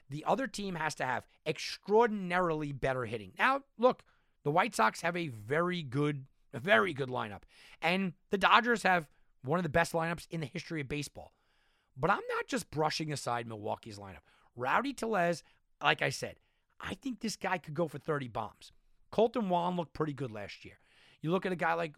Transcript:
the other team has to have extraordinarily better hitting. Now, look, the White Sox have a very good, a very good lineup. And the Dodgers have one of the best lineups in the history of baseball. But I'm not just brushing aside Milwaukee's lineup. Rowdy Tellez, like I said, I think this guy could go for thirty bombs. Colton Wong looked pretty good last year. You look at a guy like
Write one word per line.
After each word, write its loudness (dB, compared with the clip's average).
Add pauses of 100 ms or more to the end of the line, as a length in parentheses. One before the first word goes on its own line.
the -8
other 2
team -6
has -2
to -2
have -2 (180)
extraordinarily 0
better -2
hitting. -8
Now, 2 (140)
look, 4 (400)
the 0
White 2
Sox 2
have -2
a -4
very -2
good, -2 (280)
a -6
very 4
good -4
lineup. -6 (380)
And 2 (180)
the 0
Dodgers 6
have 4 (340)
one 0
of 0
the 0
best 2
lineups -2
in -4
the -4
history -8
of -8
baseball. -8 (640)
But 0
I'm 2 (160)
not -2
just -4
brushing -2
aside -4
Milwaukee's -8
lineup. -16 (320)
Rowdy 0
Tellez, 0 (400)
like 4
I 2
said, -8 (440)
I -8
think -8
this -4
guy -2
could -10
go 0
for -10
thirty -2
bombs. -8 (400)
Colton 2
Wong 2
looked -4
pretty -2
good -8
last -12
year. -20 (420)
You -4
look 0
at 0
a -2
guy 0
like -4